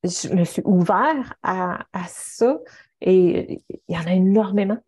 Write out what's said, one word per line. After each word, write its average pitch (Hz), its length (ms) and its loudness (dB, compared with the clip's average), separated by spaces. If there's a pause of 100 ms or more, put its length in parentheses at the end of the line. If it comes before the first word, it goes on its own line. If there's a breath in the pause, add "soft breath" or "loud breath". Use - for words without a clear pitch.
je - 300 -6
me 175 100 4
suis - 200 -6
ouvert 214 760 2
à, 185 500 -4
à 180 140 -8
ça - 520 -2 (420 loud breath)
et 185 640 2 (260)
il 175 80 -6
y - 20 -6
en 165 80 -8
a 180 60 0
énormément. 196 760 2